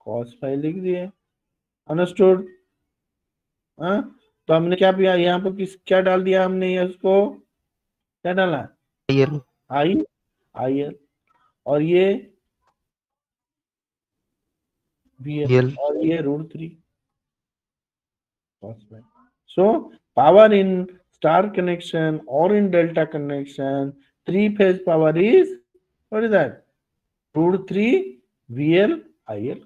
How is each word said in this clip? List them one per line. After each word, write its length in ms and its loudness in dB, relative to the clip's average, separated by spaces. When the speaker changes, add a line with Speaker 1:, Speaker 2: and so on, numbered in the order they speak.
Speaker 1:
cos 220 -8
phi 160 -6
लिख 200 -6
दिए। 280 -6
Understood? 580 2
हाँ, 400 -4
तो 60 4
हमने 220 0
क्या 160 4
किया? 220 2
यहाँ 240 0
पे 180 -6
किस, 200 -10
क्या 140 2
डाल 220 0
दिया 220 2
हमने 300 -2
ये 100 -2
उसको? 460 0
क्या 1000 -16
डाला? 340 -2
Speaker 2:
आईएल। 320 0
Speaker 1:
आई, 320 0
आईएल। 400 -6
और 160 0
ये 500 0
बीएल 280 -6
Speaker 2:
बीएल। 280 2
Speaker 1:
और 280 -4
ये 160 -2
root 320 -6
three। 260 -16
cos 140 -18
phi। 100 -20
So 460 0
power 380 8
in 460 -2
star 400 0
connection 760 -4
or 280 0
in 160 2
delta 360 0
connection, 840 -6
three 300 0
phase 280 2
power 320 2
is, 320 4
what 160 -4
is 80 -2
that? 320 0
Root 340 0
three 500 -2
वीएल 500 0
आईएल 360 -10